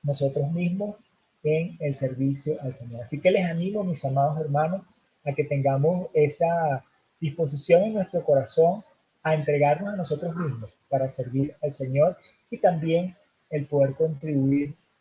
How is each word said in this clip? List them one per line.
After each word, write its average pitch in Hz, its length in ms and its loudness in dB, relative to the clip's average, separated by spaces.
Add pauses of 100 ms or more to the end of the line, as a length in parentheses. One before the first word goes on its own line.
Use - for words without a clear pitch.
nosotros 139 480 -2
mismos 180 460 -2 (460)
en 160 360 -2
el 147 160 -4
servicio 135 680 -2
al 131 100 -6
Señor. 117 300 -10
Así 143 180 -8
que 185 120 4
les 196 140 2
animo, 185 380 -4
mis 170 220 -4
amados 139 340 0
hermanos, 156 440 -2 (400)
a 139 100 -4
que 143 100 -2
tengamos 143 720 0
esa 156 720 0 (340)
disposición 165 640 2
en 220 100 -2
nuestro 185 300 -2
corazón 160 600 4 (400)
a 160 100 2
entregarnos 147 580 2
a 202 40 -6
nosotros 165 400 -4
mismos 120 340 -6 (180)
para 131 220 0
servir 135 540 -4
al 143 80 -2
Señor 139 460 0 (340)
y 233 60 -8
también 170 580 2 (340)
el 147 160 -4
poder 139 300 2
contribuir 143 800 0 (260)